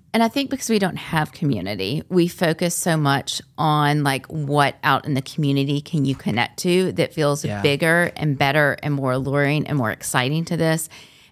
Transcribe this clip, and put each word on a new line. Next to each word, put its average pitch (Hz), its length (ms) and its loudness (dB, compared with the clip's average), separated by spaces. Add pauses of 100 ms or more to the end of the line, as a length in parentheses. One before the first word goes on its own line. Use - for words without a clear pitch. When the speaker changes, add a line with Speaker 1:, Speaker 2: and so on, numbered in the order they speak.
(140)
Speaker 1:
And 226 80 4
I 233 60 4
think 269 220 -2
because - 200 -4
we 220 80 4
don't 190 180 0
have - 360 -2
community, 107 760 -2
we 175 200 4
focus 170 480 0
so 165 200 0
much 139 460 0 (160)
on, 151 460 2
like, 135 220 0
what 147 580 0
out 139 220 2
in 151 80 -2
the 131 80 0
community 139 580 0
can 147 240 -2
you 135 100 0
connect - 460 -2
to 180 320 2
that 151 200 -2
feels 147 320 0
Speaker 2:
Yeah. 104 180 -4
Speaker 1:
bigger 165 540 2
and 147 220 0
better 143 420 2
and 147 140 -2
more 135 180 -2
alluring 139 540 0
and 151 100 -2
more 113 140 0
exciting 139 540 -2
to 170 120 -4
this. 160 320 0 (440)